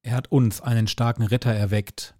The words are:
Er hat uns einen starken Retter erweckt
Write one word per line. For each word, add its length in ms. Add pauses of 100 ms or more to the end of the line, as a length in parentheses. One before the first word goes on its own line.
Er 140
hat 180
uns 300
einen 240
starken 380
Retter 280
erweckt 680